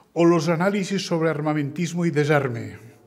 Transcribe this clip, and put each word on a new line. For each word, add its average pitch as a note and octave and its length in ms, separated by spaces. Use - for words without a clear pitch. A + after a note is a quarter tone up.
o E3 120
los E3+ 240
análisis F#3+ 580
sobre D#3+ 240
armamentismo D3+ 760
y E3+ 60
desarme. C#3 680